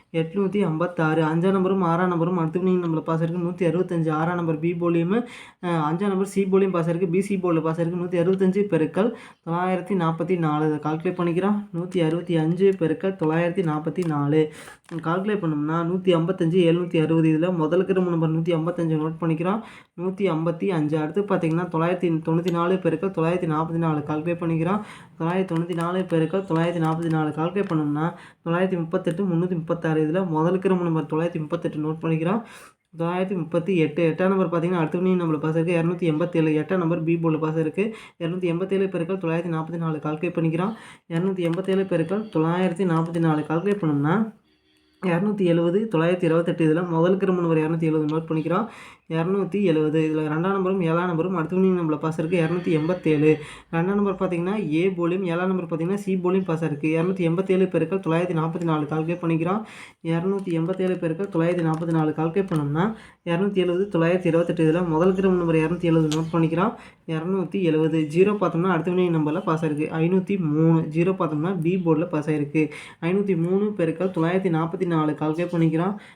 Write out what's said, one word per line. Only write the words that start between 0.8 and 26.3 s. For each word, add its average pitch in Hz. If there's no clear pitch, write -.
அஞ்சாம் 165
நம்பரும் 190
ஆறாம் 170
நம்பரும் 175
அடுத்த 160
வின்னிங் 185
நம்பர்ல 160
பாஸ் 165
இருக்கு. 170
நூத்தி 175
அறுபத்தஞ்சு. 175
ஆறாம் 165
நம்பர் 165
பி 175
போலியும், 170
அஹ், 180
அஞ்சாம் 175
நம்பர் 190
சி 190
போலியும் 190
பாஸ் 165
இருக்கு. 170
பி 180
சி 196
போர்டுல 175
பாஸ் 160
இருக்கு. 170
நூத்தி 175
அறுபத்தஞ்சு 185
பெருக்கல் 185
தொள்ளாயிரத்தி 180
நாற்பத்தி 165
நாலு. 156
இதை 151
கால்குலேட் 160
பண்ணிக்கிறோம். 180
நூத்தி 175
அறுபத்தி 170
அஞ்சு 175
பெருக்கல் 165
தொள்ளாயிரத்தி 170
நாற்பத்தி 160
நாலு. 147
கால்குலேட் 175
பண்ணோம்னா, 156
நூத்தி 180
ஐம்பத்தஞ்சு, 170
எழுநூத்தி 170
அறுபது. 160
இதுல 170
முதல் 160
இருக்கிற 185
நம்பர் 170
நூத்தி 165
ஐம்பத்தஞ்சு 165
நோட் 156
பண்ணிக்கிறோம். 170
நூத்தி 185
ஐம்பத்தி 165
அஞ்சு. 156
அடுத்து 156
பாத்தீங்கன்னா, 170
தொள்ளாயிரத்தி 170
தொண்ணூத்தி 170
நாலு 170
பெருக்கல் 180
தொள்ளாயிரத்தி 170
நாற்பத்தி 165
நாலு. 160
கால்குலேட் 156
பண்ணிக்கிறோம். 165
தொள்ளாயிரத்தி 180
தொண்ணூத்தி 170
நாலு 175
பெருக்கல் 175